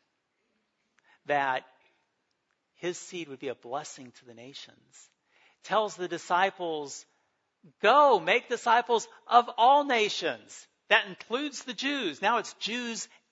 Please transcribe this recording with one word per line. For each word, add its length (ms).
that 400
his 240
seed 300
would 120
be 80
a 60
blessing 580
to 140
the 80
nations, 760
tells 320
the 100
disciples, 1000
"Go, 380
make 280
disciples 600
of 320
all 260
nations." 840
That 180
includes 580
the 100
Jews. 480
Now 160
it's 220
Jews 480